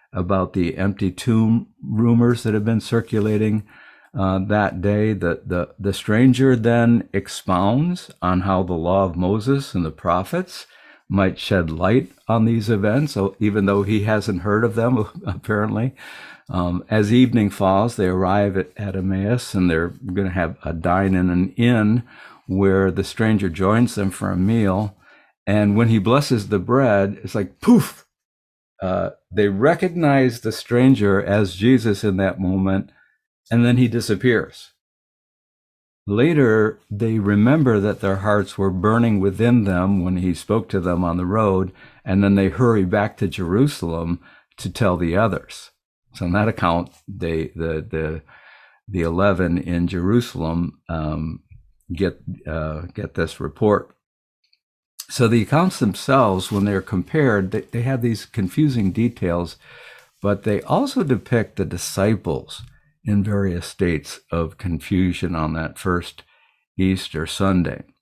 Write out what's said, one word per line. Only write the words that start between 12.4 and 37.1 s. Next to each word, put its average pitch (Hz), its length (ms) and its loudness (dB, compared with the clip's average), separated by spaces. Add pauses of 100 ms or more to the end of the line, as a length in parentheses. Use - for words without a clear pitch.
these 113 240 0
events, 113 440 0
so 98 260 -2
even 104 280 0
though 101 180 2
he 104 180 0
hasn't 104 400 -2
heard 104 220 0
of 110 100 0
them, 117 320 0 (120)
<laughs> 196 80 -12
apparently. 107 680 -4 (560)
Um, 87 400 -4
as 107 220 2
evening 120 360 4
falls, 98 460 0
they 98 120 0
arrive 95 500 0
at, - 200 -6
at 98 200 -6
Emmaus, 95 580 -2
and 92 160 4
they're 82 240 0 (180)
gonna 95 180 -2
have 87 340 -4
a 78 80 -6
dine 90 420 0
in 92 160 2
an 90 220 0
inn 117 500 2 (460)
where 95 420 2
the 80 140 -2
stranger 107 440 0
joins 101 460 0
them 95 160 -2
for 95 200 -6
a 92 60 -2
meal. 101 600 0 (500)
And 104 300 2
when 117 120 4
he 113 100 4
blesses 113 500 0
the 104 100 0
bread, 101 640 0
it's - 140 -8
like, 98 240 -6
poof! - 440 2 (800)
Uh, 92 280 -2 (200)
they 104 180 2
recognize 139 920 2
the 110 100 -6
stranger 110 720 4
as 98 320 0
Jesus 110 480 2
in 101 140 0
that 95 240 -2
moment, 95 500 0 (580)
and 117 160 4
then 123 120 4
he 123 100 6
disappears. 110 840 -2 (1400)
Later, 110 720 4 (100)
they 113 300 -2